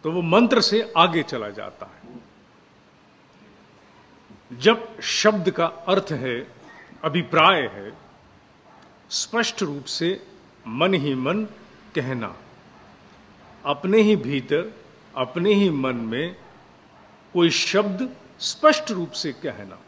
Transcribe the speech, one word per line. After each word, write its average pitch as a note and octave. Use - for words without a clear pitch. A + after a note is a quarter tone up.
तो D#3+
वो F3
मंत्र A3
से A3
आगे E3
चला A2
जाता G2+
है। -
जप A3
शब्द G3
का E3
अर्थ F#3
है, B2+
अभिप्राय D#3+
है, G#2
स्पष्ट -
रूप C#3+
से -
मन D3+
ही C#3+
मन E3+
कहना, B2
अपने F3+
ही G#3
भीतर, C#3+
अपने F3
ही G3
मन C3
में A#2+
कोई E3+
शब्द G3+
स्पष्ट D4+
रूप F3
से D3+
कहना G2+